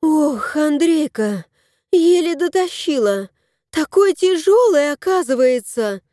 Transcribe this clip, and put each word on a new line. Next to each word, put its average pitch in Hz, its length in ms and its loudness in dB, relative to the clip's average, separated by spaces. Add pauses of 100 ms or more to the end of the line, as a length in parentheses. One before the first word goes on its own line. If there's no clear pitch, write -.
Ох, 302 560 -2
Андрейка, 294 880 -2 (480)
еле 339 420 2
дотащила! 285 920 -2 (420)
Такой 381 440 0
тяжёлый, 370 800 2
оказывается! 254 1080 -2 (120)